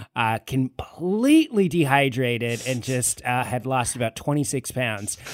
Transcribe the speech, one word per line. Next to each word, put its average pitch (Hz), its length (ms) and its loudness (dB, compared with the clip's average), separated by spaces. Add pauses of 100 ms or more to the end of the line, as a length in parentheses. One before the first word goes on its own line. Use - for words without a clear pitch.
(160)
uh, 113 320 0
completely 202 1200 2
dehydrated 131 1000 2
and 127 160 -2
just, 127 440 -2
uh, 123 180 0
had 117 220 -4
lost 127 320 -2
about 117 180 -2
twenty-six 143 560 -2
pounds. 107 460 -4 (160)